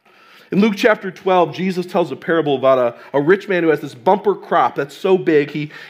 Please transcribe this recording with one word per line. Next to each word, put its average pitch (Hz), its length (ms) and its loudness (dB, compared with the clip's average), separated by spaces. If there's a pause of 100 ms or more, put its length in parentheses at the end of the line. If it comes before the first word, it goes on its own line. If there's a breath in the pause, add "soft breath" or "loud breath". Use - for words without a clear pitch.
(520 soft breath)
In 170 80 0
Luke 214 160 2
chapter 214 340 0
twelve, 180 440 0
Jesus 180 320 -6
tells 175 260 -4
a 131 60 -10
parable 156 380 -2
about 131 240 2
a, 120 380 -4
a 147 40 0
rich 190 260 2
man 180 160 -2
who 165 60 0
has 147 100 2
this 151 160 -12
bumper 202 400 0
crop 151 400 0
that's 139 220 -8
so 190 200 0
big, 147 340 0
he, 151 200 -8 (180 loud breath)